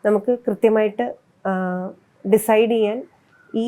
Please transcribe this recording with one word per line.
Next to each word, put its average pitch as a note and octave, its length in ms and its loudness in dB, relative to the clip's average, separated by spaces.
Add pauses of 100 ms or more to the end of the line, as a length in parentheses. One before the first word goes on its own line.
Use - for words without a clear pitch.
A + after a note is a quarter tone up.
നമുക്ക് G#3 280 0 (100)
കൃത്യമായിട്ട്, G#3+ 640 0 (380)
ആ, F#3+ 80 -2 (720)
ഡിസൈഡ് G#3+ 460 4
ചെയ്യാൻ A3 280 0 (560)
ഈ A3+ 140 -2